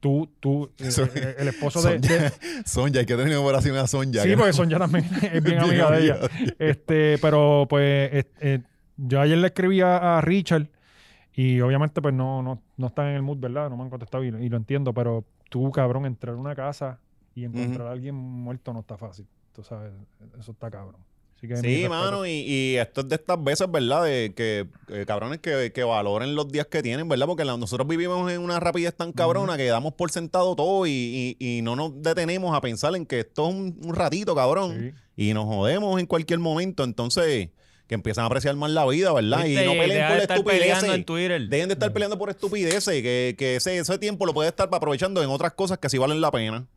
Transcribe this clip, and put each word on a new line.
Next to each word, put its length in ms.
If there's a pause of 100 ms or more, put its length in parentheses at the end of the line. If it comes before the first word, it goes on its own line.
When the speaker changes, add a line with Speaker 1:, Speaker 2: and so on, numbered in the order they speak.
Speaker 1:
tú, 280 (120)
tú, 380
eh, 120
Speaker 2:
Son-, 240
Speaker 1:
eh, 240
el 100
esposo 340
de, 180
Speaker 2:
Sonja, 140 (100)
Speaker 1:
de 80 (160)
Speaker 2:
<laughs> 180
Sonja, 340
hay 60
que 100
tener 200
comparación 400
a 100
Sonja, 360
Speaker 1:
Sí, 80
Speaker 2:
que 60
Speaker 1:
porque 160
Sonja 260
también 260
<laughs> 180
es 200
bien 0
Speaker 2:
<laughs> 20
bien 160
Speaker 1:
amiga 320
de 120
ella. 120
Speaker 2:
amiga. 420
Speaker 1:
Este, 600
pero, 500
pues, 440
eh, 120 (160)
eh, 220 (340)
yo 240
ayer 180
le 100
escribí 320
a, 380
a 20
Richard 480 (680)
y 260
obviamente, 420
pues, 120
no, 280
no, 200 (140)
no 120
está 220
en 60
el 60
mood, 160
¿verdad? 320
No 60
me 80
han 60
contestado 340
y, 40
y 200
lo 80
entiendo, 360
pero 320 (260)
tú, 200
cabrón, 360
entrar 280
a 40
una 160
casa 440 (360)
y 100
encontrar 380
Speaker 2:
Ujú. 60
Speaker 1:
a 40
alguien 220
muerto 580
no 80
está 180
fácil, 280 (280)
tú 80
sabes, 300 (460)
eso 140
está 180
cabrón. 260 (400)
Así 120
que 80
Speaker 2:
Sí, 100
Speaker 1:
mi 160
respeto. 120 (100)
Speaker 2:
mano, 220
y, 40
y 460
esto 240
es 80
de 80
estas 260
veces, 260
¿verdad? 360
De 320
que, 320 (200)
eh, 180
cabrones 340
que, 340
que 80
valoren 540
los 160
días 140
que 180
tienen, 240
¿verdad? 180
Porque 180
la, 120
nosotros 320
vivimos 420
en 100
una 200
rapidez 340
tan 180
cabrona 420
Speaker 1:
Ujú. 20
Speaker 2:
que 100
damos 280
por 180
sentado 420
todo 320
y, 540
y, 180
y 40
no 120
nos 260
detenemos 560
a 40
pensar 340
en 120
que 140
esto 280
es 60
un, 300
un 120
ratito, 400
cabrón. 580 (220)
Speaker 1:
Sí. 140
Speaker 2:
Y 40
nos 120
jodemos 520
en 80
cualquier 320
momento, 460
entonces 640 (400)
que 80
empiezan 260
a 60
apreciar 260
más 160
la 160
vida, 260
¿verdad? 320
Speaker 3:
Viste, 200
Speaker 2:
Y 20
no 80
Speaker 3:
y 60
Speaker 2:
peleen 180
Speaker 3:
deja 100
Speaker 2:
por 80
Speaker 3:
de 60
estar 220
peleando 300
Speaker 2:
estupideces. 240
Speaker 3:
en 60
Twitter. 440
Speaker 2:
Dejen 200
de 40
estar 160
Speaker 1:
Ujú. 60
Speaker 2:
peleando 240
por 120
estupideces, 720
que, 340
que 200
ese, 220
ese 200
tiempo 280
lo 60
puede 160
estar 240
aprovechando 520
en 40
otras 260
cosas 240
que 100
sí 100
valen 220
la 100
pena. 360 (100)